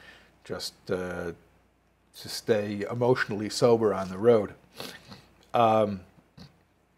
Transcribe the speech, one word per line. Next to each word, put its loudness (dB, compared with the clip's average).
just, -12
uh, -6
to -14
stay -4
emotionally 0
sober 4
on -6
the -10
road. 4
Um, 2